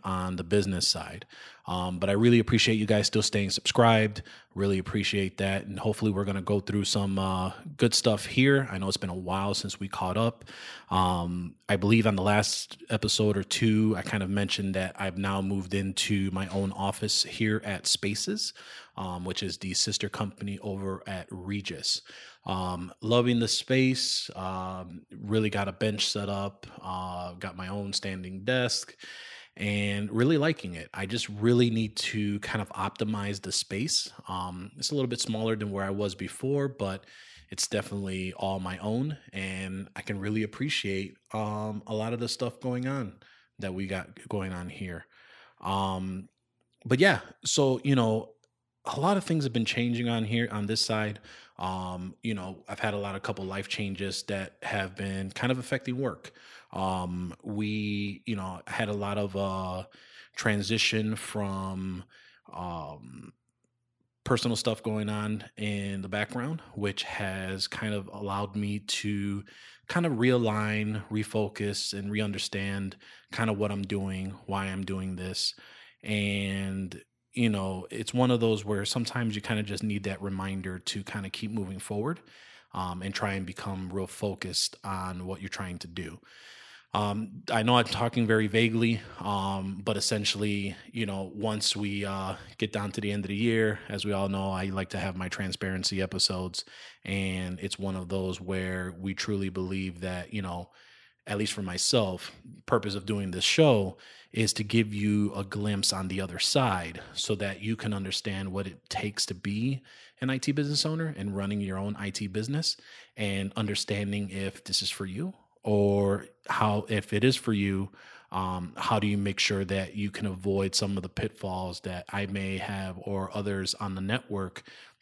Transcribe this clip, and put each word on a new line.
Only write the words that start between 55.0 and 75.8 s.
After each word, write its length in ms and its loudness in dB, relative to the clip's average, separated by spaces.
kind 220 2
of 80 0
affecting 360 -2
work. 360 -4
Um, 600 -2
we, 800 -2
you 80 -2
know, 320 -6
had 220 -2
a 40 0
lot 240 -2
of, 200 -2
uh, 480 -2
transition 800 2
from, 880 -4
um, 800 -10
personal 320 2
stuff 260 0
going 260 0
on 360 -2
in 460 -2
the 60 -8
background, 520 -2
which 300 -2
has 640 -4
kind 260 -2
of 180 -4
allowed 440 -4
me 240 -2
to 640 -2
kind 180 2
of 100 2
realign, 960 2
refocus, 840 -2
and 140 -4
re-understand 840 -2
kind 200 0
of 60 2
what 140 2
I'm 120 -2
doing, 520 -2
why 200 -2
I'm 180 -4
doing 300 -4
this. 400 -4